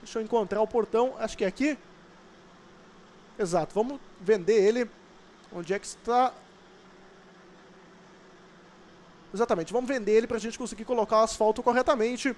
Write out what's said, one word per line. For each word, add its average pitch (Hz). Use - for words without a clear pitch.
Deixa -
eu 226
encontrar 214
o 220
portão, 226
acho 220
que -
é 190
aqui. 269
Exato, 175
vamos 247
vender 202
ele. 226
Onde 175
é 196
que -
está? 247
Exatamente, 190
vamos 240
vender 226
ele 226
pra 233
gente 220
conseguir 220
colocar 220
o 220
asfalto 220
corretamente. 247